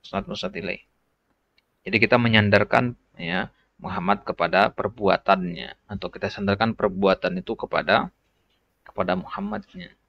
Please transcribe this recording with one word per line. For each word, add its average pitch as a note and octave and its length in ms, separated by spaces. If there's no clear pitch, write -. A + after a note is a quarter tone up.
Musnad, G2 280
musnad G2 300
ilaih. - 200
Jadi G2+ 160
kita A#2+ 180
menyandarkan, A2 720
ya, F2 300
Muhammad F#2+ 440
kepada F2+ 480
perbuatannya, F#2+ 920
atau F#2+ 200
kita - 180
sandarkan G2+ 480
perbuatan F#2+ 640
itu A2+ 140
kepada, E2+ 560
kepada F#2 320
Muhammadnya. G2+ 720